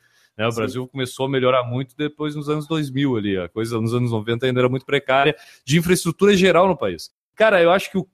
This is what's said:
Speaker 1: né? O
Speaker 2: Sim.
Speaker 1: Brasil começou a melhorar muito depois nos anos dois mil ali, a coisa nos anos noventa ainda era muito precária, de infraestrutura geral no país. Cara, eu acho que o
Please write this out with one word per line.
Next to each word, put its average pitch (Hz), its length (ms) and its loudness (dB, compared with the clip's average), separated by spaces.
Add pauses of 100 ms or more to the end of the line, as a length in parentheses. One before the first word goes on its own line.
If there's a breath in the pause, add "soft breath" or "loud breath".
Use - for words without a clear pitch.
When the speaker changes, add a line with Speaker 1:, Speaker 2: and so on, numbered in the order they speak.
(360)
Speaker 1:
né? 107 120 -2
O - 20 0
Speaker 2:
Sim. 117 60 -4
Speaker 1:
Brasil 123 320 -4
começou 131 380 -6
a - 20 -2
melhorar 127 340 2
muito 123 340 -6
depois 151 380 -6
nos 151 140 -8
anos 151 180 -4
dois 151 240 -4
mil 131 260 0
ali, 101 220 -2
a 87 100 -6
coisa 113 320 -4
nos 113 140 -2
anos 123 160 0
noventa 113 340 -2
ainda 127 140 0
era 127 100 0
muito 131 160 -6
precária, 139 520 0 (280 loud breath)
de 143 140 2
infraestrutura 175 580 2
geral 180 300 4
no 185 100 0
país. 92 360 -8 (240)
Cara, 208 260 4
eu 170 80 6
acho 190 220 2
que 196 60 -2
o 180 40 0 (120)